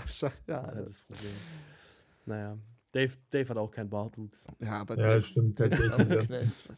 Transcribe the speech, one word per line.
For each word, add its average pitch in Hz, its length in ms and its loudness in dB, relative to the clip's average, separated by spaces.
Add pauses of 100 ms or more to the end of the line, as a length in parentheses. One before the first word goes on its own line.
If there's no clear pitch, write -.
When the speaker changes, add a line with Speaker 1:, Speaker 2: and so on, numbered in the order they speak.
Speaker 1:
scha-, - 240 -4 (140)
ja, 143 160 -6
Speaker 2:
Das - 0 -
ist - 60 -10
halt - 0 -
Speaker 1:
Alter. 104 180 -8
Speaker 2:
das - 160 -16
Problem. 104 300 -12 (960)
Naja, 107 300 -8 (340)
Dave, 131 220 2 (180)
Dave 135 180 0
hat 117 80 -4
auch 107 140 -2
keinen 104 180 -8
Bartwuchs. 107 580 -8 (120)
Speaker 1:
Ja, 107 220 -4
aber 110 160 -6
Speaker 3:
Ja, 113 120 4
Speaker 1:
Dave, 110 140 6
Speaker 3:
stimmt, 110 360 2
Speaker 1:
Dave 113 100 6
ist 160 80 4 (120)
Speaker 3:
tatsächlich, - 40 0
Speaker 1:
auch 127 60 2
ein 127 120 6
Speaker 3:
ja. 110 140 4
Speaker 1:
Knecht. 117 520 -2